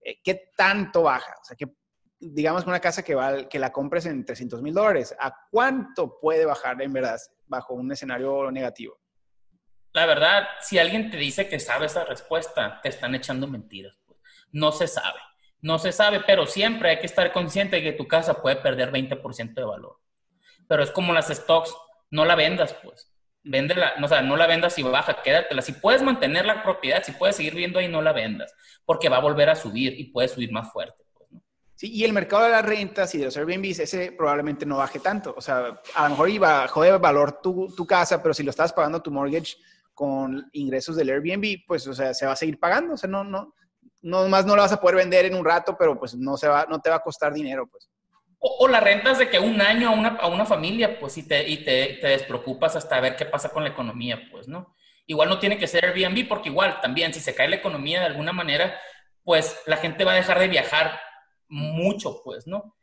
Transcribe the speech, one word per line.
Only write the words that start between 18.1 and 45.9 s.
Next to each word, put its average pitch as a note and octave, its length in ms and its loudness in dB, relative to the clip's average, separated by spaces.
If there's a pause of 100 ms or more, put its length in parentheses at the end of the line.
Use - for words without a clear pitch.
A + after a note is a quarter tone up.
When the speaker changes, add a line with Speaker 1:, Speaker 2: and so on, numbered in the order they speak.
Speaker 2:
puede C3+ 160 2
perder C3 340 0
veinte C3 260 -4
por - 180 -12
ciento A2+ 260 -10
de A#2+ 60 -4
valor. - 320 -12 (680)
Pero D3 140 4
es C#3 80 0
como F3 220 -2
las D#3+ 160 2
stocks, D#3+ 440 0 (380)
no D3+ 140 2
la E3+ 100 6
vendas, E3 480 0
pues. - 300 -20 (320)
Véndela, D3 540 0
no, C#3+ 80 -2
o - 20 -2
sea, D3 140 4
no C3+ 140 0
la E3 120 4
vendas E3+ 300 2
y C#3+ 40 -4
baja, C3 400 0
quédatela. C#3 400 2
Si - 100 -8
puedes B3 300 4
mantener F#3 420 0
la G#3+ 200 0
propiedad, F3+ 400 0
si D3+ 80 -12
puedes F#3+ 240 0
seguir D#3 160 -6
viviendo F3 260 -4
ahí, F3+ 80 0
no E3 160 -4
la D#3 100 4
vendas, A2 400 -4 (320)
porque - 240 2
va B2+ 100 4
a - 20 4
volver D3 280 4
a D#3 60 6
subir A#2+ 420 -4
y - 140 -16
puede B2 160 0
subir B2 240 -6
más A2 220 -8
fuerte, - 320 -12 (100)
pues, - 160 -20
¿no? - 100 -20 (360)
Speaker 1:
Sí, A3 160 -12
y A3 100 -2
el A3 100 2
mercado G3+ 320 2
de A#3 60 6
las A3 140 4
rentas G3+ 500 -2
y D#3+ 40 -2
de C#3 80 -2
los B2+ 100 -6
Airbnbs, F3+ 420 -4
ese F3+ 320 -4
probablemente D3 560 -2
no C#3+ 120 -2
baje C3+ 200 -2
tanto. F#3 380 -4
O B2+ 40 -14
sea, B2 400 -4 (140)
a D#3 100 2
lo D3 60 4
mejor D3+ 200 2
y G#3+ 80 -2
bajó D#3 440 4
de F#3 160 8
valor D3 420 4
tu, F#3 360 -4
tu F3 100 -6
casa, F3 340 2
pero D#3+ 140 2
si D#3 80 -6
lo C#3 80 -2
estabas E3 220 0
pagando D#3+ 280 0
tu D#3 120 -10
mortgage C#3+ 440 -4 (380)
con C3+ 580 -4
ingresos C#3 440 -4
del D3 140 0
Airbnb, F3+ 540 -2
pues, C#3 220 -4
o C3+ 80 -10
sea, C3 180 -2
se C3+ 140 -4
va C3+ 60 0
a C3+ 40 -2
seguir D#3+ 220 -4
pagando. D4 360 0
O - 20 -10
sea, G3 120 -8
no, G3 140 -4
no, G3+ 320 -10 (460)
no, F#3 280 0
más F#3+ 180 6
no G3+ 100 6
la G3+ 60 8
vas F#3+ 100 4
a G#3 80 0
poder F3+ 160 6
vender F3+ 300 6
en F#3 100 -2
un F3 80 -2
rato, E3+ 340 2
pero, D#3 180 4